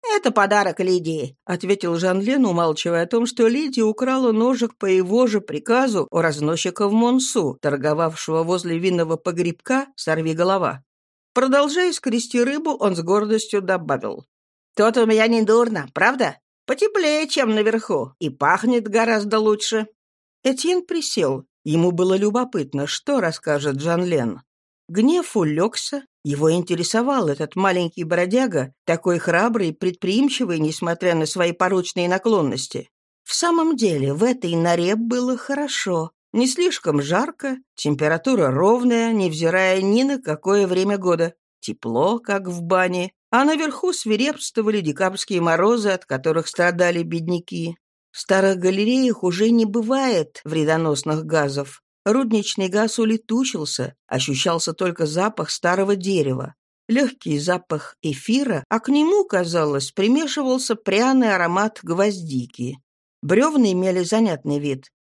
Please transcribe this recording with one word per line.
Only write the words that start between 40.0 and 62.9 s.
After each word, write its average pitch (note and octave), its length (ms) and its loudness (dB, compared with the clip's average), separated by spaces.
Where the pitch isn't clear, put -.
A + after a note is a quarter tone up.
на C#4 180 0
какое F#3+ 460 0
время F#3+ 320 0
года. E3+ 380 0
Тепло, B2+ 580 -2
как G3 300 -4
в F3 160 -8
бане. F3+ 480 0
А B3+ 140 4
наверху D#4 480 0
свирепствовали G#3+ 880 -2
декабрьские F#3 580 -2
морозы, G3 500 2
от F#3 160 -2
которых D#3 420 -2
страдали F3 560 0
бедняки. E3+ 760 -6
В - 80 -16
старых F#3+ 380 2
галереях G#3+ 680 2
уже F#3 280 2
не A#3 140 4
бывает A3+ 760 -2
вредоносных D#3 840 0
газов. C#3+ 580 -2
Рудничный G#3+ 640 0
газ G#3+ 280 0
улетучился, A3 960 -2
ощущался D#3 680 -2
только E3+ 320 -2
запах F3 460 -2
старого F#3+ 440 0
дерева. E3 600 -2
Легкий A3+ 500 0
запах E3 640 -4
эфира, F#3 680 -2
а A3 100 0
к A#3+ 100 -6
нему, E4 360 4
казалось, E3 680 0
примешивался C4 840 0
пряный A3+ 600 2
аромат F#3 480 0
гвоздики. E3 960 -4